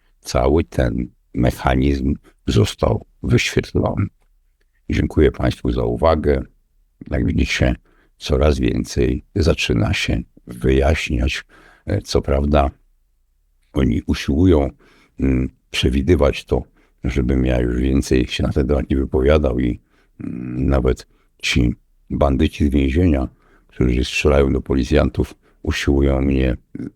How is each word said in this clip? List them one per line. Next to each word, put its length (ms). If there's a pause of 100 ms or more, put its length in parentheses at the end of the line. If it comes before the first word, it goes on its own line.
(200)
cały 440
ten 460 (240)
mechanizm 800 (320)
został 600 (160)
wyświetlony. 840 (840)
Dziękuję 400
państwu 420
za 120
uwagę. 580 (680)
Jak 160
widzicie, 500 (400)
coraz 420
więcej 680 (100)
zaczyna 600
się 280 (240)
wyjaśniać. 1000 (420)
E, 160
co 200
prawda 480 (1000)
oni 340
usiłują, 640 (500)
mm, 280 (220)
przewidywać 760
to, 180 (420)
żebym 400
ja 160
już 160
więcej 500
się 160
na 100
ten 140
temat 240
nie 60
wypowiadał 640
i, 220 (400)
mm, 460
nawet 400 (360)
ci 320 (360)
bandyci 560
z 40
więzienia, 580 (380)
którzy 380
strzelają 480
do 80
policjantów, 760 (280)
usiłują 580
mnie 360 (400)